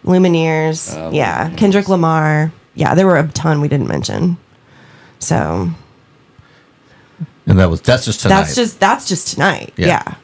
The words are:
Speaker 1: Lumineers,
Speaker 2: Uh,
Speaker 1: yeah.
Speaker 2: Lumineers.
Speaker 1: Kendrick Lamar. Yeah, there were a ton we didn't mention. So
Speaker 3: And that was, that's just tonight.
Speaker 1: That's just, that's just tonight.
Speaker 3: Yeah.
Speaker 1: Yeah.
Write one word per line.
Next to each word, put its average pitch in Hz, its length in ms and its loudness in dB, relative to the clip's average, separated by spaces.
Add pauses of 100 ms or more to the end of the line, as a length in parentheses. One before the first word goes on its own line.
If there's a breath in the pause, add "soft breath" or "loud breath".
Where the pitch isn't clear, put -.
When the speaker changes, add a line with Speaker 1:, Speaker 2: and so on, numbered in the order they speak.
Speaker 1:
Lumineers, 165 880 2
Speaker 2:
Uh, 80 180 -8
Speaker 1:
yeah. 113 360 -2
Speaker 2:
Lumineers. 175 80 -10
Speaker 1:
Kendrick 196 320 2
Lamar. 160 640 2 (220)
Yeah, - 200 0
there 190 120 4
were 175 100 6
a 151 120 2
ton 151 320 -2
we 147 80 -2
didn't 139 200 -2
mention. - 480 -2 (840 soft breath)
So 85 520 -2 (1800 loud breath)
Speaker 3:
And 95 120 4
that 90 120 4
was, 82 100 -2
that's 123 240 0
just 110 160 -6
tonight. 190 200 4
Speaker 1:
That's 156 140 -4
just, 233 260 -2
that's 208 280 0
just - 200 -4
tonight. - 480 -4
Speaker 3:
Yeah. - 100 0
Speaker 1:
Yeah. - 380 -2